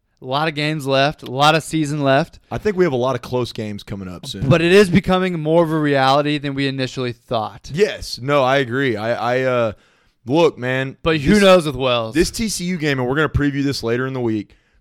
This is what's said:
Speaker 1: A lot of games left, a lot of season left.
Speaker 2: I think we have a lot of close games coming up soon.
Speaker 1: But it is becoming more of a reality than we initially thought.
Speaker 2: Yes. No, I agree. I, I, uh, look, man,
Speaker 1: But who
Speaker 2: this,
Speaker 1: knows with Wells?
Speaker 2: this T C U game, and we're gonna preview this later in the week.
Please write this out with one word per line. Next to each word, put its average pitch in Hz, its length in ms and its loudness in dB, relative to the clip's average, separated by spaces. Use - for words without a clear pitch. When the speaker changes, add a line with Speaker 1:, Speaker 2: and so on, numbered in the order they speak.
Speaker 1:
A - 20 -20
lot 139 240 -2
of 156 60 -6
games 151 320 -4
left, 135 360 0
a 127 80 -14
lot 143 240 4
of 160 80 2
season 151 400 -2
left. 139 360 2
Speaker 2:
I 117 60 -8
think 208 200 -2
we 180 80 4
have 151 100 0
a - 20 0
lot 127 200 0
of 117 60 -4
close 123 300 -4
games 104 300 -8
coming 98 260 -10
up 90 160 -14
soon. 101 240 -6
Speaker 1:
But 165 140 4
it 170 100 2
is 202 160 6
becoming 185 520 0
more 160 240 2
of 156 80 -2
a 160 60 0
reality 143 600 2
than 139 160 -6
we 139 120 -2
initially 131 460 -6
thought. 110 600 -8
Speaker 2:
Yes. 160 440 -2
No, 139 240 0
I 131 160 2
agree. 127 380 -2
I, 110 160 -4
I, 120 300 -2
uh, 120 300 0
look, 143 320 2
man, 131 460 -4
Speaker 1:
But 160 180 0
who 156 140 4
Speaker 2:
this, 208 80 6
Speaker 1:
knows 185 240 6
with 139 100 -4
Wells? 120 380 -2
Speaker 2:
this 170 160 2
T 226 180 -4
C 180 180 -6
U 180 120 -4
game, 143 200 0
and 123 80 -2
we're 127 100 -2
gonna 151 120 0
preview 143 360 -2
this 139 180 -4
later 120 240 -2
in 135 80 -8
the 127 60 -6
week. 110 340 -4